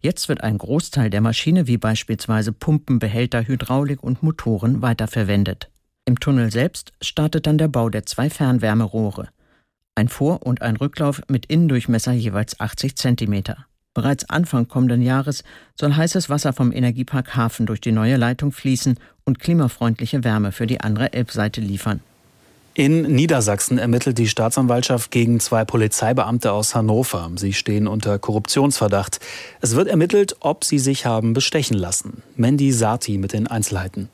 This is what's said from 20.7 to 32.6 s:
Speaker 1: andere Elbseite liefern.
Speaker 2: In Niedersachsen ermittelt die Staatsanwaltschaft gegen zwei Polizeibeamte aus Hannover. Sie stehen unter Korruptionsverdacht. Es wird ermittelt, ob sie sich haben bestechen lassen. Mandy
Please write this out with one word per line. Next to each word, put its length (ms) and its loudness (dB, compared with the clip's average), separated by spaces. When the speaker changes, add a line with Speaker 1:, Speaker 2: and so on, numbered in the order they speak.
Speaker 1:
andere 320 -2
Elbseite 480 -2
liefern. 400 -4
Speaker 2:
In 280 4
Niedersachsen 760 2
ermittelt 400 2
die 120 2
Staatsanwaltschaft 840 0
gegen 300 2
zwei 260 0
Polizeibeamte 840 0
aus 220 -2
Hannover. 600 0
Sie 160 -2
stehen 340 0
unter 320 -2
Korruptionsverdacht. 1000 0
Es 160 0
wird 120 4
ermittelt, 520 2
ob 240 -2
sie 140 0
sich 260 0
haben 300 2
bestechen 420 0
lassen. 460 -4
Mandy 380 2